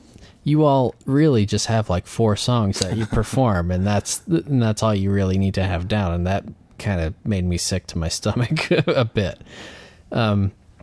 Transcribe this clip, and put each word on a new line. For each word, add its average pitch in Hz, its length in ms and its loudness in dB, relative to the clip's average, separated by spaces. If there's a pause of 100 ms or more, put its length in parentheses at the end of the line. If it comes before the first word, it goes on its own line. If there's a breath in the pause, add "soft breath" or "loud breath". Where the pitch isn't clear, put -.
(440 loud breath)
you 151 220 4
all 135 280 2 (120)
really 135 400 4
just 104 220 -2
have, 113 220 0
like, 87 160 0
four 107 300 0
songs 113 440 0
that 92 180 -2
you 110 80 -2
<laughs> - 140 -2
perform, 101 520 0
and 92 160 0
that's, - 400 -2
and 143 340 0
that's 110 220 0
all 110 100 2
you 98 180 0
really 95 260 2
need 98 160 2
to 95 100 0
have 90 240 -2
down." 101 260 0
And 87 140 0
that 95 160 -2 (360)
kinda 85 340 -2 (100)
made 95 220 0
me 87 120 0
sick - 300 -4
to - 100 -8
my 80 120 -2
stomach - 640 -2
<laughs> 131 160 2
a 139 180 2
bit. 98 360 -2 (720 loud breath)
Um, 104 400 0 (320)